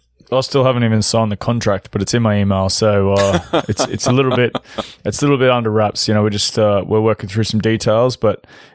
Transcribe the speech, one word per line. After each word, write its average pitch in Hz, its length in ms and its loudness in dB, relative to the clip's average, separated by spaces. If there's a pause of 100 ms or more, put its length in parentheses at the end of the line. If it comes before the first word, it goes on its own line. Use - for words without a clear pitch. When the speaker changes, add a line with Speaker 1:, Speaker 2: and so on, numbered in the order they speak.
(320)
Speaker 1:
I 127 80 2
still 131 240 0
haven't 123 220 2
even 110 160 2
signed 113 280 0
the 104 60 -4
contract, 107 560 -2
but 104 100 -2
it's 95 120 -2
in 120 100 2
my 104 160 2
email. 95 300 2
So, 101 420 2
uh, 98 280 2 (120)
Speaker 2:
<laughs> 160 160 0
Speaker 1:
it's, 110 200 -2
it's - 200 -4
a 127 60 2
little 131 200 0
bit, 123 220 0 (480)
it's - 180 -4
a 143 40 0
little 143 120 2
bit 127 120 2
under 120 200 0
wraps. 107 380 0
You 110 60 0
know, 107 100 2
we're 107 60 2
just, - 280 -4
uh, 101 300 2
we're 107 140 0
working 110 260 -2
through 104 160 -2
some 107 160 -2
details, 113 560 0
but - 320 -2 (280)